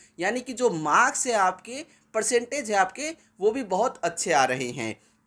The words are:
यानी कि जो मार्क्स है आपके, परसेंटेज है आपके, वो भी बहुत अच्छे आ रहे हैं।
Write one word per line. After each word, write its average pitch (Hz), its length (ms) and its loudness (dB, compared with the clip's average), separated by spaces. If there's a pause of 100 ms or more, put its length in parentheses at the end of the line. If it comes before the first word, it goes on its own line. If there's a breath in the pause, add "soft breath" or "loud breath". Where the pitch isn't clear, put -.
(180 loud breath)
यानी 208 220 -2
कि 254 120 -12
जो 233 180 2
मार्क्स 180 560 2
है 247 80 -2
आपके, 214 500 -2 (300 soft breath)
परसेंटेज 240 560 -2
है 208 60 2
आपके, 196 340 0 (300 soft breath)
वो 202 100 4
भी 262 140 -4
बहुत 202 400 -2
अच्छे 170 280 -2
आ 139 120 6
रहे 127 260 -2
हैं। 117 260 -8 (300 soft breath)